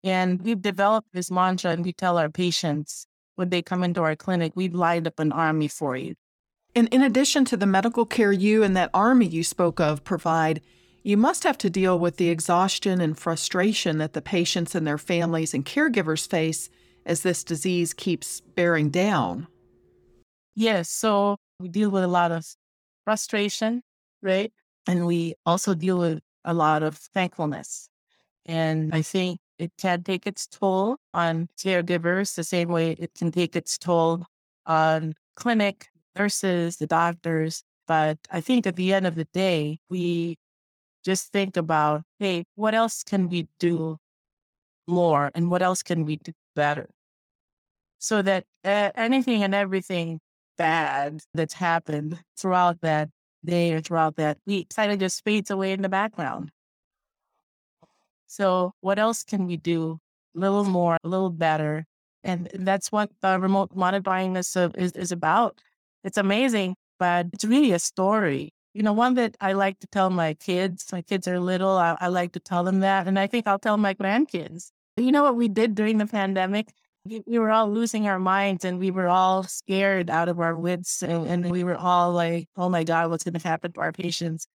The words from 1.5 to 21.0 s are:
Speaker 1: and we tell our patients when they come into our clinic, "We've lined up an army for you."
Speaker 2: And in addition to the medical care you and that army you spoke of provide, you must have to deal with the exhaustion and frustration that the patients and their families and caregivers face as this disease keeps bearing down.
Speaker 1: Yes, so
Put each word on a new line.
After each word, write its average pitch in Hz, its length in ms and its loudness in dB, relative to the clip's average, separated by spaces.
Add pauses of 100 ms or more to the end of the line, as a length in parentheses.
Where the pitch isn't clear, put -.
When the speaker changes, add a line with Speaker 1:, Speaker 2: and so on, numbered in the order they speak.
Speaker 1:
and 170 140 -2
we 180 80 -4
tell 175 260 0
our 151 100 0
patients 156 800 -2 (280)
when 180 160 -2
they 175 120 0
come 180 200 -2
into 175 200 0
our 156 140 0
clinic, 170 380 -2
"We've 180 200 -2
lined 170 320 0
up 160 120 -8
an 151 140 2
army 156 360 0
for 135 280 -4
you." 135 180 -8 (600)
Speaker 2:
And 233 140 4
in 262 140 6
addition 269 440 4
to 240 100 -2
the 196 100 2
medical 202 380 2
care 214 280 2
you 208 300 4
and 196 140 4
that 180 160 2
army 226 340 6
you 165 160 -2
spoke 170 380 0
of 151 240 0
provide, 160 560 0 (420)
you 202 140 2
must 254 280 2
have 294 140 2
to 202 120 0
deal 185 280 2
with 175 200 0
the 175 100 2
exhaustion 180 720 2
and 160 180 0
frustration 180 800 0
that 156 140 -4
the 151 100 -6
patients 175 520 -2
and 160 120 0
their 147 120 0
families 165 560 -2
and 139 100 -2
caregivers 208 640 0
face 160 400 -2 (360)
as 165 180 -2
this 180 220 0
disease 170 500 -2
keeps - 460 -6
bearing 165 500 2
down. 156 560 0 (1080)
Speaker 1:
Yes, 208 360 2
so 202 460 2 (240)